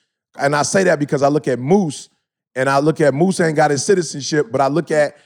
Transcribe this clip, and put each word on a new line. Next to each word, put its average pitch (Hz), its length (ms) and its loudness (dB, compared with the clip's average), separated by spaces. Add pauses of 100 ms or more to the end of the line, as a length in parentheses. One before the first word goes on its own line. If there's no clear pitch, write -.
(360)
And 143 200 0
I 147 60 2
say 196 220 0
that 170 140 2
because 143 240 -2
I 143 60 4
look 147 180 0
at 123 140 -2
Moose, 160 480 -2 (480)
and 131 120 0
I 139 120 2
look 151 200 0
at 143 140 2
Moose 180 240 0
ain't 165 160 0
got 151 160 2
his 143 140 -2
citizenship, 156 680 -2
but 135 100 0
I 135 60 2
look 147 240 -2
at, 151 360 0